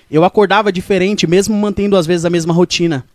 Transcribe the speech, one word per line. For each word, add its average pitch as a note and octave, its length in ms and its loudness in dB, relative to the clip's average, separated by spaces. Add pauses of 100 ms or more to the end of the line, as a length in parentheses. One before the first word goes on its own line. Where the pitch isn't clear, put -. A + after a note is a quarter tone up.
Eu D#3 160 2
acordava G3+ 480 2
diferente, F#3 520 -2
mesmo G3 300 2
mantendo, G3+ 400 -2
às F3 100 2
vezes, E3+ 200 -2
a E3+ 40 0
mesma E3+ 240 -2
rotina, E3 600 0